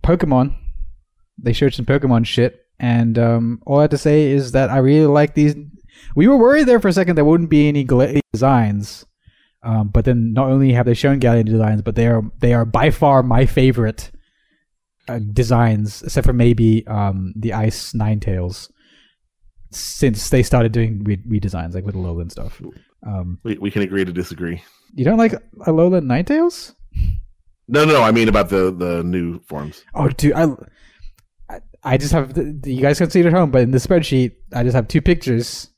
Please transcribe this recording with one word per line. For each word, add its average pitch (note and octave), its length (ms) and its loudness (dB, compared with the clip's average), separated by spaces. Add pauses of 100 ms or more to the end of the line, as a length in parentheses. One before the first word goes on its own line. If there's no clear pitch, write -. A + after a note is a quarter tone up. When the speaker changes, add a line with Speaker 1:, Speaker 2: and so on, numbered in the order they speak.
Speaker 1:
Pokemon. D3 500 2 (800)
They A#2 160 -2
showed C3+ 220 0
some A#2 100 -8
Pokemon C3 420 0
shit, - 340 -2 (180)
and, A#2 400 0
um, A#2 480 -2
all C#3 140 0
I - 20 4
have D3+ 80 2
to C#3+ 80 -2
say D3+ 320 2
is C3+ 220 -2
that C3+ 180 0
I C3+ 80 0
really D3 280 4
like D3 280 2
these. D3 220 2 (580)
We E3+ 140 4
were C#4 80 6
worried C4 320 4
there A#3+ 100 6
for G#3 80 0
a F#3 60 2
second F3 240 0
there D3 80 2
wouldn't E3 260 2
be D3 160 4
any D3 160 0
Gla-, C3+ 380 2 (120)
designs, A2 720 0 (600)
um, A2 240 -2
but A2 160 0
then A#2 280 0
not C3 160 0
only C3+ 260 2
have B2 120 2
they A#2+ 80 2
shown C#3 240 0
Galarian A#2 280 2
designs, G#2+ 360 0
but G#2+ 140 -6
they A#2 100 2
are, A#2 160 2 (160)
they A#2+ 160 2
are A#2 100 2
by C#3 260 0
far C3+ 340 4
my B2+ 200 4
favorite, A#2+ 680 0 (960)
uh, A#2+ 100 -8
designs, A2 880 0
except - 200 -2
for B2+ 80 4
maybe, A2+ 540 2
um, G2 480 -4
the A2 180 -6
Ice A2 420 -6
Ninetales, G2+ 760 -4 (1000)
since - 580 -4
they B2+ 140 2
started A2+ 260 0
doing A2 320 -4
re-, G#2 140 -2 (240)
redesigns, F2+ 340 -8
like, F#2 100 -8
with G2 120 -8
Alolan F2 340 -8
stuff. - 320 -14 (420)
Um, F#2 380 -8
Speaker 2:
We, G#2+ 160 -8
we G2+ 140 -6
can G#2 100 -2
agree F#2+ 220 -2
to F2+ 80 -6
disagree. E2+ 500 -8 (320)
Speaker 1:
You B2+ 100 -4
don't A3 140 2
like A3+ 140 2 (340)
Alolan E3+ 380 2
Ninetales? C#4+ 680 -2 (960)
Speaker 2:
No, C#3+ 160 2
no, D3 180 4
I A2 80 4
mean A2+ 180 2
about G2+ 220 0
the, F#2 220 0
the F2 300 -4
new F2 380 -4
forms. D2+ 420 -14 (120)
Speaker 1:
Oh, C#3 140 -2
dude, C#3+ 260 0
I, D#3+ 140 0 (1000)
I, F2 120 -16 (220)
I C3 140 -2
just C#3+ 160 -2
have, C3+ 220 -2
the, E3 100 -2 (160)
the, C#3 140 -8
you B2+ 80 -2
guys C#3+ 160 2
can E3+ 120 0
see F3+ 100 2
it E3+ 60 4
at E3 60 4
home, E3+ 180 2
but B2+ 120 4
in A#2+ 80 2
the C3 80 2
spreadsheet, C3+ 540 0 (220)
I A#2+ 100 -2
just B2 100 0
have A#2+ 140 0
two D#3 120 0
pictures. C3+ 760 -2